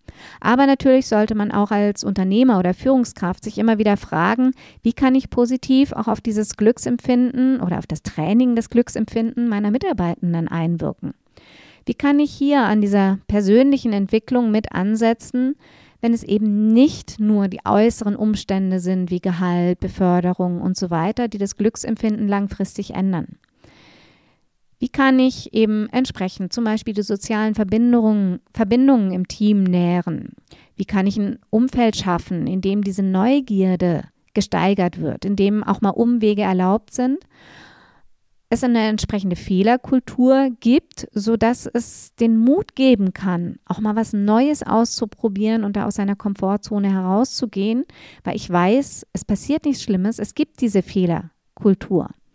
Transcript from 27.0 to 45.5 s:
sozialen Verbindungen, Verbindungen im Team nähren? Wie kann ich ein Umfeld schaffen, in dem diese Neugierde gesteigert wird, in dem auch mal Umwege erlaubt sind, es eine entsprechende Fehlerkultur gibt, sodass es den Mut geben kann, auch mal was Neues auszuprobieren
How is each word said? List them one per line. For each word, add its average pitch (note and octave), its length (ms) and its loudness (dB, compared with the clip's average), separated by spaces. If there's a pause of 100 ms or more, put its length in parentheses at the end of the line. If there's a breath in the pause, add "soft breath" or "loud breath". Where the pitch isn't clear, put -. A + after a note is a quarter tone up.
sozialen G#3+ 540 -2
Verbindungen, G#3+ 840 2 (120)
Verbindungen A#3 580 4
im F3+ 160 -2
Team G#3 360 2
nähren? F3 720 0 (420 soft breath)
Wie - 100 -6
kann F#3+ 220 0
ich G3+ 100 -2
ein G3+ 220 -4 (100)
Umfeld A#3 480 2
schaffen, F3 480 -4
in F#3 160 -2
dem G3 220 0
diese G3 180 -4
Neugierde F#3+ 1040 0 (320)
gesteigert F#3 640 0
wird, D#3 240 -6
in G3+ 100 -2
dem G3+ 280 0
auch - 180 -2
mal G3+ 80 2
Umwege G#3+ 540 0
erlaubt F#3 500 0
sind, B3+ 240 -2 (1300 soft breath)
es A#3 140 -2
eine A3+ 240 2
entsprechende G3+ 480 -2
Fehlerkultur B3+ 1200 0
gibt, - 520 0
sodass A3+ 540 0
es - 500 -8
den A3+ 220 2
Mut C4+ 380 2
geben A3+ 380 4
kann, F3 520 -4
auch - 140 -6
mal G#3+ 180 -2
was A3+ 160 -4
Neues A3 500 2
auszuprobieren A3 1000 -2